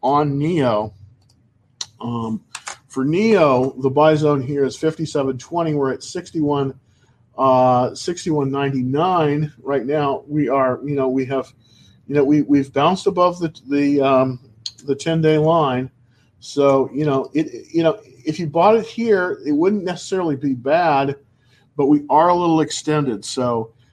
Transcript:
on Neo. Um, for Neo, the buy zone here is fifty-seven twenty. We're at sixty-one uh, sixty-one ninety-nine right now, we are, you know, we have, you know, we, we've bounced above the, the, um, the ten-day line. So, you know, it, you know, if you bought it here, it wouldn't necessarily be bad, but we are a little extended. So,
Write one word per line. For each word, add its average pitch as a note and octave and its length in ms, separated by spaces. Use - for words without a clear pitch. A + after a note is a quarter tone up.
on C#3+ 380
Neo. C3 540
Um, A2+ 440
for C3 180
Neo, D#3 760
the C3+ 80
buy D3+ 260
zone D3 260
here C#3 240
is B2 100
fifty-seven D3+ 640
twenty. D#3+ 380
We're C3+ 180
at C3 80
sixty-one C#3+ 800
uh, B2+ 560
sixty-one D3+ 560
ninety-nine C#3+ 1000
right C3+ 240
now, C#3+ 400
we D3 200
are, C3 360
you D3 100
know, C3+ 160
we C3 160
have, C3 260
you C#3 80
know, C#3+ 100
we, D3 200
we've C#3 280
bounced D#3+ 360
above F3+ 320
the, E3 120
the, C#3+ 340
um, C3 380
the C#3 100
ten-day D#3 440
line. D3+ 500
So, C#3 520
you D3 120
know, C3+ 280
it, C#3+ 400
you E3 100
know, D#3+ 160
if D3+ 140
you E3+ 80
bought F3+ 300
it A3 80
here, G3+ 600
it D3 60
wouldn't F3+ 320
necessarily F3 540
be C3+ 160
bad, C#3 640
but C#3+ 120
we D3 220
are D#3 200
a F3 60
little E3 260
extended. C#3+ 640
So, A#2+ 480